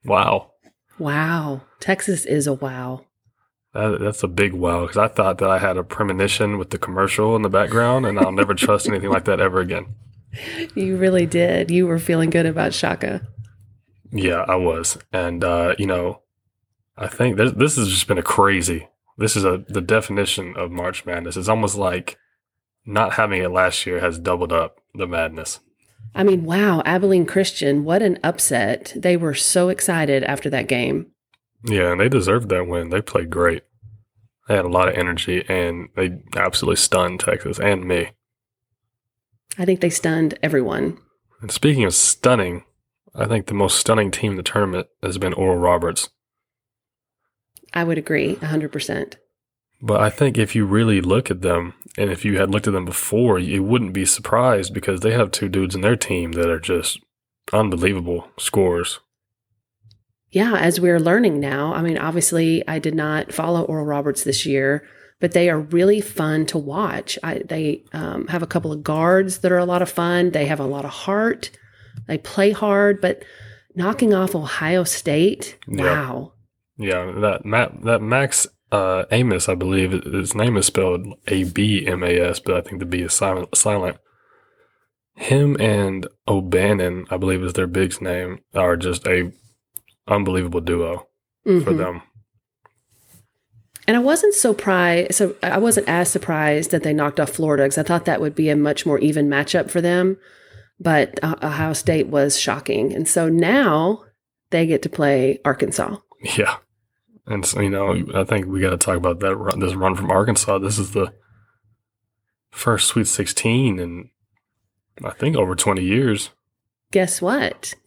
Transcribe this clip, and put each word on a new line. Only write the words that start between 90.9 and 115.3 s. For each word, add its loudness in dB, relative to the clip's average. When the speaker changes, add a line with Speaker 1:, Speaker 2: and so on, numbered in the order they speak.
Speaker 1:
for 0
Speaker 2:
Mm-hmm. 4
Speaker 1:
them. -4
Speaker 2:
And 4
I 4
wasn't 4
surprised, 2
so 2
I 0
wasn't 2
as 2
surprised 0
that 0
they 0
knocked 0
off 0
Florida, 2
'cause 0
I 0
thought 0
that 2
would -2
be 2
a 4
much 2
more 2
even 2
matchup 0
for 0
them. 2
But, 2
uh, -2
Ohio -2
State 0
was 2
shocking. -2
And -2
so 2
now 2
they 2
get 2
to -6
play 2
Arkansas. -2
Speaker 1:
Yeah. -2
And -4
so, -2
you 2
know, 0
I 2
think -2
we -4
gotta 2
talk 0
about 0
that 0
run, -4
this 0
run 0
from -4
Arkansas. 2
This -2
is -4
the -2
first 0
Sweet 0
sixteen 0
in, -10
I -6
think, -2